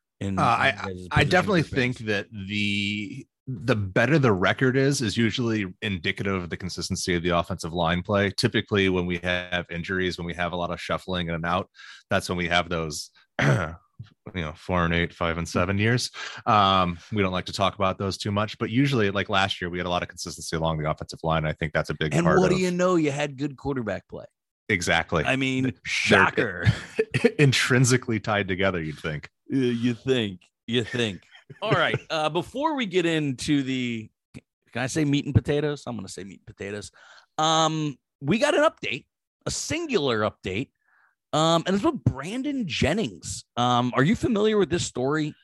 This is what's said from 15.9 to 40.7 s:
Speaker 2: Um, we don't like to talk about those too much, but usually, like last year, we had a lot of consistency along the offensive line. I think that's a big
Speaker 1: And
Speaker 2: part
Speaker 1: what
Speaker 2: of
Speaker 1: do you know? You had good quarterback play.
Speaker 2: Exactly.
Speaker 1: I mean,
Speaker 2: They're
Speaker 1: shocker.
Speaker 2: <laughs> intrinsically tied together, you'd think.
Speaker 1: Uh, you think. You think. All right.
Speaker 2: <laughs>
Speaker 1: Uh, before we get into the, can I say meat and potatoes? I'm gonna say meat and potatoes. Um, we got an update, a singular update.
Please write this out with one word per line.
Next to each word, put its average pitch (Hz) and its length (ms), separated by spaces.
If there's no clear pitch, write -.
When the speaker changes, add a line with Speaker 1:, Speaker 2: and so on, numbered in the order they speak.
Speaker 2:
Um, 95 540
we 104 80
don't 95 100
like 90 140
to - 80
talk 95 220
about 95 220
those 98 200
too 107 140
much, 104 260
but 107 120
usually, 120 420
like 95 180
last 98 320
year, 90 80
we 87 80
had 90 100
a - 20
lot 87 140
of 82 60
consistency 82 480
along 80 220
the 76 120
offensive - 320
line. 80 220
I 76 80
think 78 180
that's 80 180
a - 60
big 78 180
Speaker 1:
And - 120
Speaker 2:
part 82 140
Speaker 1:
what 185 120
Speaker 2:
of 185 60
Speaker 1:
do 185 40
you 180 100
know? 180 260
You 151 140
had 147 260
good 143 180
quarterback 117 540
play. - 160
Speaker 2:
Exactly. 85 560
Speaker 1:
I 131 140
mean, 131 260
Speaker 2:
They're 127 100
Speaker 1:
shocker. 95 800
Speaker 2:
<laughs> - 380
intrinsically 123 800
tied 101 300
together, 92 320
you'd 78 180
think. 76 300
Speaker 1:
Uh, 135 60
you 123 360
think. 113 480
You 117 160
think. 107 380
All 214 100
right. 151 340
Speaker 2:
<laughs> - 40
Speaker 1:
Uh, 156 200
before 262 460
we 254 100
get 175 200
into 147 580
the, 123 460
can 117 80
I 131 60
say 156 180
meat 143 200
and 139 100
potatoes? 147 520
I'm 120 80
gonna 95 120
say 92 160
meat 95 220
and - 100
potatoes. 101 360
Um, 156 600
we 165 180
got 294 160
an 294 80
update, 143 420
a - 60
singular 196 680
update. 104 480